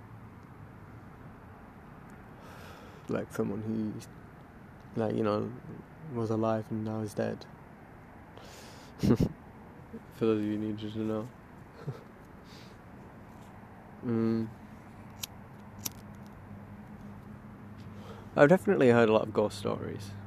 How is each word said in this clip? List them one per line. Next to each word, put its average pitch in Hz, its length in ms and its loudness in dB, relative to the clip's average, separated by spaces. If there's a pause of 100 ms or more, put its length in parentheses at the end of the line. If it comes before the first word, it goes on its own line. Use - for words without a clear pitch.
(3000)
Like 110 260 0
someone 110 280 0
who, 110 300 0 (1080)
like, 113 140 4
you 113 80 4
know, 107 280 4 (640)
was 113 160 2
alive 110 400 4
and 110 160 0
now 110 160 -2
is 104 120 -4
dead. 110 320 0 (1500)
<laughs> - 0 -
For - 1300 2
those 110 140 8
of 104 60 2
you 107 80 2
who 104 40 2
needed 107 360 -2
to 110 60 -4
know. 110 340 0
<laughs> - 600 -10 (2000)
Mm. 113 420 4 (3750)
I've 147 140 12
definitely 170 440 10
heard 117 180 10
a - 20 8
lot 110 120 8
of 107 100 -4
ghost 104 240 4
stories. - 540 -2 (160)